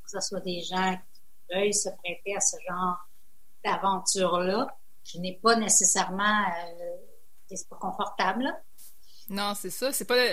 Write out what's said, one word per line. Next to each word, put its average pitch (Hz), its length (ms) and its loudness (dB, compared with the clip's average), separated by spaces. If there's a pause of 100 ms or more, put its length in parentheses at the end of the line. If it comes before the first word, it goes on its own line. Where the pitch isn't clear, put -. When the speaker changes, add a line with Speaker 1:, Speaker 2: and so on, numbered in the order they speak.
Speaker 1:
que - 80 -10
ce 196 80 -6
soit 185 220 -4
des 180 200 -4
gens 185 360 2
qui - 580 -10
veuillent 202 180 4
se 202 160 0 (140)
prêter 180 320 -4
à 185 60 -2
ce - 160 2 (100)
genre 180 300 0 (640)
d'aventure-là, 190 1120 2 (280)
qui 170 160 -8
n'est 180 200 -6
pas 226 140 8
nécessairement, 202 880 4
euh, 175 540 -4 (520)
c'est - 200 -8
pas - 80 -10
confortable. 202 760 0 (760)
Speaker 2:
Non, 202 260 0
c'est 190 140 -6
ça. 254 240 -2
C'est 240 100 -2
pas, 240 140 4 (160)